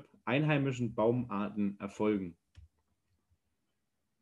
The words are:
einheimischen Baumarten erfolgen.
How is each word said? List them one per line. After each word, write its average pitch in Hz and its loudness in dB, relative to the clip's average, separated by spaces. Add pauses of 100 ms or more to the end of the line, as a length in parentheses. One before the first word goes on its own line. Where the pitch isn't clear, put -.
(260)
einheimischen 135 2
Baumarten 104 0
erfolgen. 101 -2 (1800)